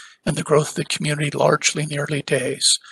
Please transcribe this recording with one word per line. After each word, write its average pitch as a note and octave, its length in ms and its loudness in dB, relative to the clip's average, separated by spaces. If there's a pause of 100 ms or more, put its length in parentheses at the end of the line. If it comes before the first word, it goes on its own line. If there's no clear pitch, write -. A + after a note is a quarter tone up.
(260)
and D3+ 100 -2
the D#3+ 60 -2
growth D3 280 4
of - 60 -12
the E3 100 0
community D3 440 -2
largely D3 520 2
in D3+ 80 -4
the C#3+ 80 -4
early D3 240 -4
days. C3 560 0 (140)